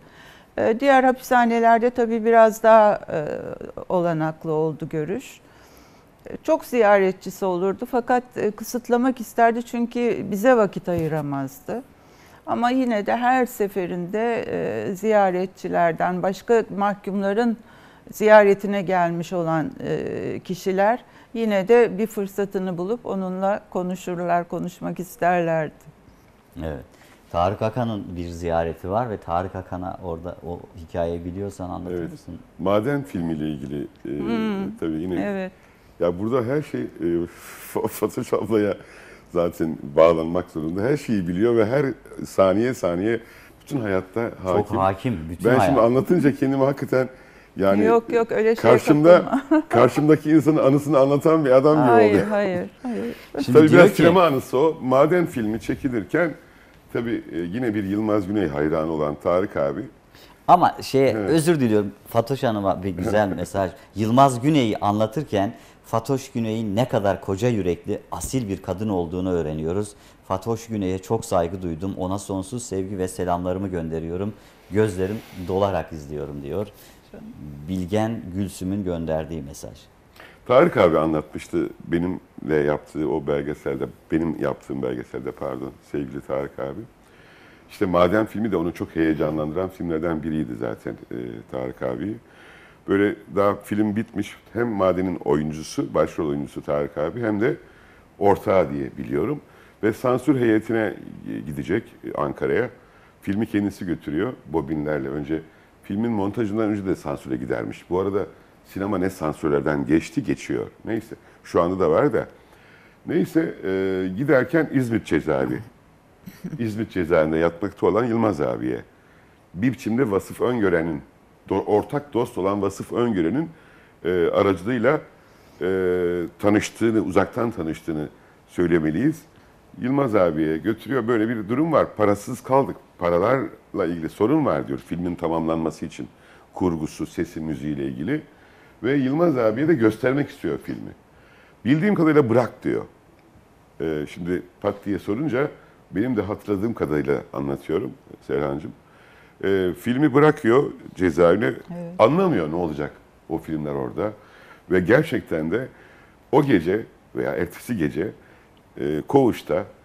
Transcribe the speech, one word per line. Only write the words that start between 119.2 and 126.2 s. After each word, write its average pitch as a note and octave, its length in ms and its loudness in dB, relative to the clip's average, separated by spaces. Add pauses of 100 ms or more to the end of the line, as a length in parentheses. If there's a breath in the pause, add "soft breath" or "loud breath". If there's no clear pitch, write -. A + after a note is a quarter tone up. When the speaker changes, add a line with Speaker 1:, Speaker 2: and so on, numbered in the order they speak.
Speaker 3:
Bir A2 180 -2
biçimde A2+ 400 -2
Vasıf F#2 300 -2
Öngören'in, F2 600 0 (480)
do-, F#2+ 160 -2
ortak G#2 480 -2
dost A#2+ 240 -2
olan G2 240 -2
Vasıf G2 320 -4
Öngören'in, A#2 560 0 (560 soft breath)
e, F2 280 2
aracılığıyla, G#2 680 2 (600 soft breath)
e, E2+ 60 -2 (720)